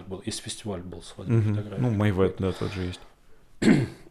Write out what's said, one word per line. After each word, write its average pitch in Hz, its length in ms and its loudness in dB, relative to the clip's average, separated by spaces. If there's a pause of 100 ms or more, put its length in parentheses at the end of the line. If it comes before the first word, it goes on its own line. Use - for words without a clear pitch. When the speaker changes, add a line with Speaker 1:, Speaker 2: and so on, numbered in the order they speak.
Speaker 1:
был, 92 180 -10
есть - 160 -8
фестиваль 101 400 -8
был 87 200 -12
свадебной 113 400 0
Speaker 2:
Мгм. 104 140 2
Speaker 1:
фотографии. 104 260 -4
Speaker 2:
Ну, 123 100 2
Майвет, 98 480 4
да, 95 120 2
тот - 220 -4
же 92 100 -4
есть. 90 160 -6 (640)
Speaker 1:
<clears throat> 151 280 6 (220)